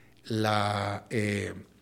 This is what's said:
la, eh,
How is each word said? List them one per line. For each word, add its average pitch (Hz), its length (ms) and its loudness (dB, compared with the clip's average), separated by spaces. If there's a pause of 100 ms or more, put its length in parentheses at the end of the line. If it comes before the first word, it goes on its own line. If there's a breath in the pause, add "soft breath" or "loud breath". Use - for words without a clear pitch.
(240 soft breath)
la, 104 840 0
eh, 101 460 0 (280)